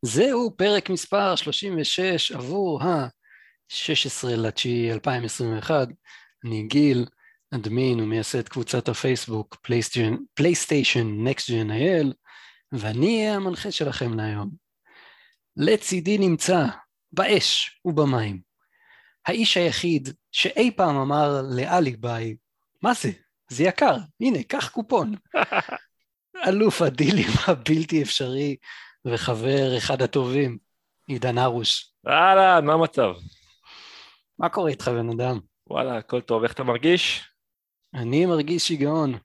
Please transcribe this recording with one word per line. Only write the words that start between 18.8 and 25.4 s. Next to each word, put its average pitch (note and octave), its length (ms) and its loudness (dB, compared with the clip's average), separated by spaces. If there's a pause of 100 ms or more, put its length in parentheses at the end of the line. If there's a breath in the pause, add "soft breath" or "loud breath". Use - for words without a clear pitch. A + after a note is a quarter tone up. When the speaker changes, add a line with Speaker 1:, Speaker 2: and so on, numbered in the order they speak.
Speaker 1:
האיש A3 300 0
היחיד D#3+ 520 0 (220)
שאי A3 460 2
פעם D#3+ 200 2
אמר C#3+ 460 2 (140)
לאלי C#3 400 0
ביי, A2+ 400 -6 (460)
"מה A#3 120 2
זה? - 160 -4 (420)
זה C3 120 0
יקר, F#3+ 320 4 (240)
הנה, A3 220 0
קח - 260 -6
קופון." G#3+ 460 -2 (200)
<laughs> - 1120 -6